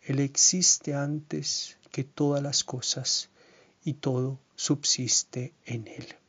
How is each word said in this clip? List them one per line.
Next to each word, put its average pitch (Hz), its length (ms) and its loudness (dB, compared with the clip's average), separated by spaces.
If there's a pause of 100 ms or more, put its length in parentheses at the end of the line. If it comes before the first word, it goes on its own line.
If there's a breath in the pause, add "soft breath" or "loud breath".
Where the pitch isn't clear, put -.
Él 139 200 0
existe 147 720 4
antes 147 800 -4 (140)
que 135 140 -4
todas 143 360 2
las 143 220 0
cosas - 680 -2 (540 soft breath)
y 151 100 0
todo 131 460 -2 (160)
subsiste - 960 0 (120)
en 117 220 -6
Él. - 200 -14 (220)